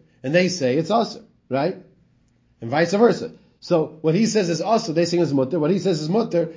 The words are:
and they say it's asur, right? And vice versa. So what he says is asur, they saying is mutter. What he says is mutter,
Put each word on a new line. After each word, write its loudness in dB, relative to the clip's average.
and -2
they 2
say -2
it's -2
asur, -2
right? -2
And -8
vice 2
versa. 2
So -2
what 0
he 2
says 0
is -2
asur, 0
they 2
saying 0
is 0
mutter. 0
What 0
he 2
says 0
is -4
mutter, 0